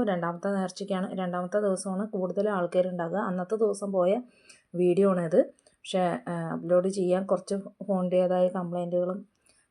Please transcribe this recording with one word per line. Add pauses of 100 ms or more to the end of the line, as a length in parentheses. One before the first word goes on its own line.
രണ്ടാമത്തെ
നേർച്ചയ്ക്കാണ്, (100)
രണ്ടാമത്തെ
ദിവസമാണ്
കൂടുതൽ
ആൾക്കാരുണ്ടാകുക.
അന്നത്തെ
ദിവസം
പോയ (640)
വീഡിയോ
ആണിത്. (280)
പക്ഷേ, (220)
ആ, (160)
അപ്ലോഡ്
ചെയ്യാൻ
കുറച്ച് (280)
ഫോണിൻ്റേതായ
കംപ്ലൈൻറ്റുകളും (520)